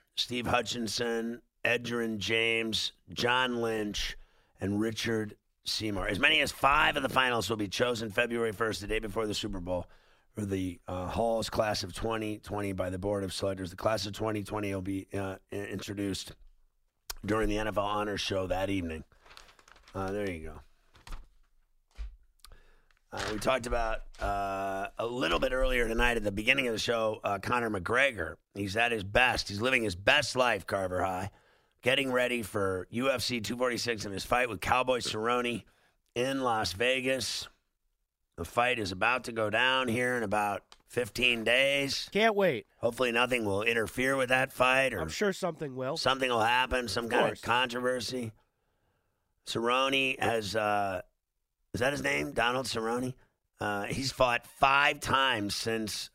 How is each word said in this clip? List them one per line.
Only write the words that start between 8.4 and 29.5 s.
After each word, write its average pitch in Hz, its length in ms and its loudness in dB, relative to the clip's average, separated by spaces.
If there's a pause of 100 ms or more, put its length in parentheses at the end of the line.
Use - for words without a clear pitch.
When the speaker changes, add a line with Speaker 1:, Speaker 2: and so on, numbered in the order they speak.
Speaker 1:
first, 107 300 -2
the 104 60 -8
day 110 120 0
before 110 280 -4
the 104 60 -2
Super 98 280 -4
Bowl, 90 260 -4 (480)
for 104 100 -4
the, 92 420 -2
uh, 90 200 -6
Hall's 113 420 0
class 107 340 0
of 90 100 -10
twenty 110 440 -4
twenty 101 340 -6
by 92 200 -2
the 92 80 -6
Board 101 240 -2
of 92 100 -6
Selectors. 95 380 -4
The 92 40 -16
class 107 300 0
of 104 80 -8
twenty 107 300 -2
twenty 101 300 -4
will 95 80 -2
be, 95 320 -6
uh, 95 220 -4 (160)
i-, 98 40 -8
introduced 101 800 -6 (920)
during 107 240 2
the 104 80 0
N 107 100 0
F 101 100 -2
L 101 60 2
Honors 104 380 -2
Show 95 260 0
that 92 220 0
evening. 85 340 -2 (880)
Uh, 95 180 -4
there 101 180 -2
you 80 160 -8
go. 78 140 -12 (2500)
Uh, 95 100 -6 (120)
we 107 60 -4
talked 127 260 2
about, 117 360 -2 (200)
uh, 98 640 -2 (120)
a 113 60 0
little 143 340 0
bit 131 120 2
earlier 127 360 2
tonight 120 280 4
at 110 80 -2
the 104 80 0
beginning 123 360 2
of 117 60 0
the 104 60 -2
show, 110 440 0
uh, 101 160 0
Conor 117 320 0
McGregor. 98 640 0 (180)
He's 101 240 -2
at 117 140 4
his 110 120 -2
best. 113 460 4
He's 101 120 -4